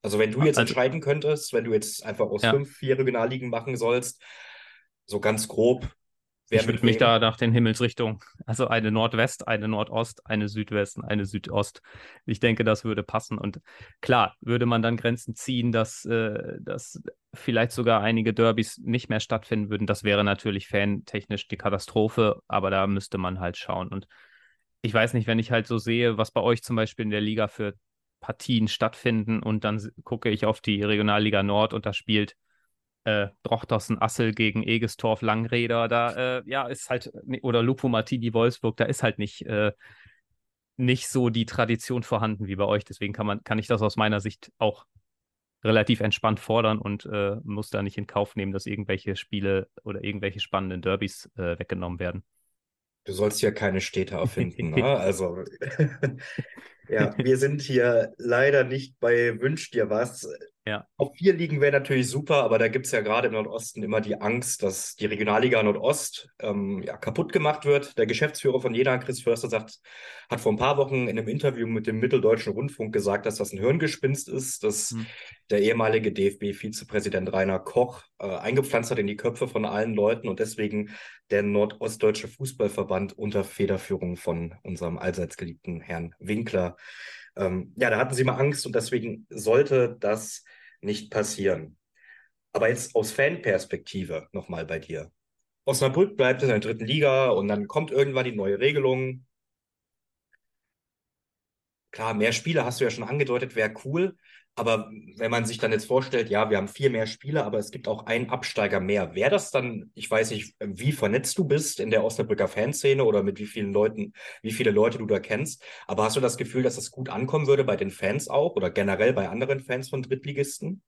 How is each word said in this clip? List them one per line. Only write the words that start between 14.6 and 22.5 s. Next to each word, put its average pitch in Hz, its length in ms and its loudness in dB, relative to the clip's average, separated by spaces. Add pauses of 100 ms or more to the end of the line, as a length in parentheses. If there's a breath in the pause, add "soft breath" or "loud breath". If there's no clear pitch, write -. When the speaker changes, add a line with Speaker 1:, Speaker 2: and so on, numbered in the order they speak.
Speaker 2:
man 117 160 2
dann 117 120 2
Grenzen 117 380 -4
ziehen, 120 380 -2
dass, 113 340 -2
äh, 113 560 -2
dass - 400 -10 (320)
vielleicht 117 380 0
sogar 113 300 4
einige 113 320 2
Derbys 113 440 2
nicht 120 320 -4
mehr 110 100 0
stattfinden 107 520 -2
würden. 104 160 -2
Das 104 160 -2
wäre 104 200 4
natürlich 101 440 0
fantechnisch 101 800 -2
die 95 100 -8
Katastrophe, 107 880 2
aber 95 220 0